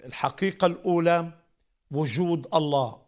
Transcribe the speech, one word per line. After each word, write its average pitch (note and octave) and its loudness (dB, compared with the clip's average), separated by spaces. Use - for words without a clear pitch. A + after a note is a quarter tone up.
الحقيقة F#3 -2
الأولى E3+ 2
وجود D3+ 0
الله، C#3+ 0